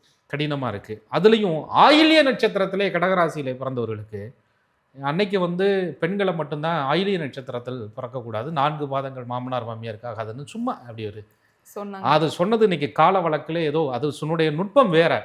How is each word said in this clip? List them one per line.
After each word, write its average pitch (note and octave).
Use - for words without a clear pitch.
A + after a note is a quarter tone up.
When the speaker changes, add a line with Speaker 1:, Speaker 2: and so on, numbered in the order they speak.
Speaker 1:
கடினமா D3
இருக்கு. G2+
அதுலயும் G3
ஆயில்ய D#4
நட்சத்திரத்திலே G3
கடகராசியிலே E3
பிறந்தவர்களுக்கு A2
அன்னைக்கு F#3+
வந்து F3
பெண்களை F#3+
மட்டும்தான் D3+
ஆயில்ய F#3+
நட்சத்திரத்தில் B2+
பிறக்கக்கூடாது, A#2+
நான்கு D3
பாதங்கள் C3
மாமனார் B2
மாமியாருக்கு A2+
ஆகாதுன்னு A2+
சும்மா A#3
அப்படி A2
ஒரு G#2
Speaker 2:
சொன்னாங்க. G3+
Speaker 1:
அது D#3
சொன்னது A3
இன்னைக்கு C#3+
கால F#3
வழக்குல D#3+
ஏதோ D#3+
அது C#3
சொன்னுடைய D#3+
நுட்பம் G3+
வேற. E3